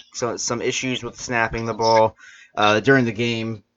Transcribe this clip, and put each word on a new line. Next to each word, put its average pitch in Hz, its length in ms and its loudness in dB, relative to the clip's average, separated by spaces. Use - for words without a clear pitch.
so, 113 240 -6
some 120 240 -6
issues 123 420 -4
with 120 160 -12
snapping 113 460 -2
the 117 80 -4
ball, 113 460 4
uh, 104 260 2
during 131 260 4
the 113 60 -4
game. 113 520 -4